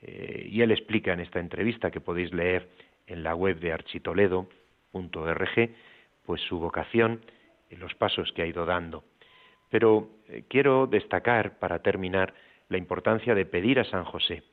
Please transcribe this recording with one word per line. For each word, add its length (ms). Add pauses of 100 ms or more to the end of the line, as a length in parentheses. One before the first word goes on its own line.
Eh, 480
y 100
él 100
explica 420
en 80
esta 200
entrevista 500
que 100
podéis 340
leer 340 (380)
en 160
la 120
web 260
de 120
architoledo 760 (440)
punto 300
org, 480 (540)
pues 180
su 160
vocación 680 (460)
y 60
los 180
pasos 380
que 100
ha 40
ido 200
dando. 380 (680)
Pero, 400 (180)
eh, 200
quiero 380
destacar, 720
para 220
terminar, 540 (340)
la 80
importancia 580
de 120
pedir 340
a 40
San 200
José. 380 (100)